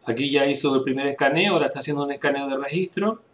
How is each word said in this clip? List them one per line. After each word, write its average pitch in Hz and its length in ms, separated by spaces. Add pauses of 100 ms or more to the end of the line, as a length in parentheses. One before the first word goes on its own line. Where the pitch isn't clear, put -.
Aquí 131 280
ya 143 160
hizo 143 260
el 131 80
primer 135 240
escaneo, 147 480
ahora 147 140
está 135 100
haciendo 143 260
un 143 80
escaneo 139 380
de 135 80
registro. 185 640 (120)